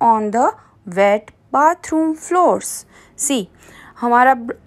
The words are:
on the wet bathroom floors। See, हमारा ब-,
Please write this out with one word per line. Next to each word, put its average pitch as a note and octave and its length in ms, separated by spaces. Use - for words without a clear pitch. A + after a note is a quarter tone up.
on A3 280
the C4 220
wet G3 440
bathroom D#4+ 600
floors। E4+ 560
See, A#3+ 260
हमारा B3 340
ब-, A#3 320